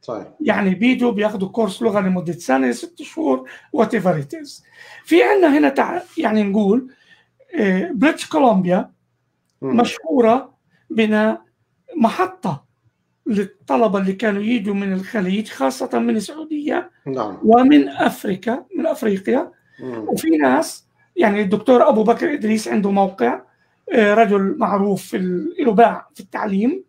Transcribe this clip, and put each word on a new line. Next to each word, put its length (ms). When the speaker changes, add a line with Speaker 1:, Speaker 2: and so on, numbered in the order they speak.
Speaker 1:
صحيح. 260
Speaker 2:
يعني 340
بيجوا 360
بياخدوا 380
كورس 340
لغة 180
لمدة 320
سنة، 400
ست 300
شهور، 480
whatever 460
it 200
is. 200
في 180
عنا 360
هنا 100
تع-، 340
يعني 240
نقول، 500
آه، 340
British 340
Columbia 600
Speaker 1:
مم. 140
Speaker 2:
مشهورة 760
بنا 520
محطة 680
للطلبة 720
اللي 140
كانوا 300
يجوا 320
من 180
الخليج، 560
خاصة 500
من 180
السعودية 760
Speaker 1:
نعم. 360
Speaker 2:
ومن 460
أفريكا، 760
من 100
أفريقيا. 680
Speaker 1:
مم. 280
Speaker 2:
وفي 220
ناس، 560
يعني 260
الدكتور 460
أبو 140
بكر 320
إدريس 340
عنده 220
موقع، 520
آه، 220
رجل 440
معروف 440
في 140
ال-، 380
له 80
باع 420
في 60
التعليم. 680